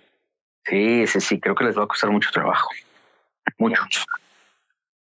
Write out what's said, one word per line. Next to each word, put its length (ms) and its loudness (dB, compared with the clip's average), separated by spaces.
Sí, 420 2
sí, 140 0
sí, 180 0
creo 160 0
que 80 0
les 140 0
va 60 2
a 40 -4
costar 240 0
mucho 200 2
trabajo. 380 0
Mucho. 220 2